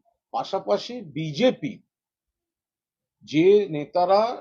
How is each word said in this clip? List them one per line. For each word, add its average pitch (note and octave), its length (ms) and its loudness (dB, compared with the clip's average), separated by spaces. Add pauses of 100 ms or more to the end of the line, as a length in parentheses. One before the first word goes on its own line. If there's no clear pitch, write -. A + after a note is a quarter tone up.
(320)
পাশাপাশি G3+ 680 -4
বিজেপি D#3 720 -2 (1500)
যে F#3+ 480 4
নেতারা F3+ 540 0 (180)